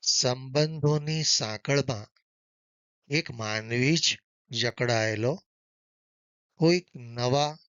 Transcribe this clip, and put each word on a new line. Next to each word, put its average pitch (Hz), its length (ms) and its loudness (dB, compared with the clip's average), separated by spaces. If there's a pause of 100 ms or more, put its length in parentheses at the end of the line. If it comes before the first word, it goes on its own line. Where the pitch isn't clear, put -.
સંબંધોની 147 1200 0
સાંકળમાં 127 880 -2 (960)
એક 151 200 -2
માનવી 113 640 0
જ 151 100 0 (440)
જકડાયેલો 113 840 0 (1300)
કોઈક 175 340 4
નવા 123 640 0 (100)